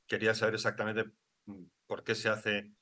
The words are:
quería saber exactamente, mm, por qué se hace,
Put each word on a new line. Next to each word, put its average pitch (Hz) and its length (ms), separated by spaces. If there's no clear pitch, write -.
quería 107 260
saber 110 220
exactamente, 107 560
mm, 92 200
por - 180
qué 113 120
se 113 140
hace, 104 420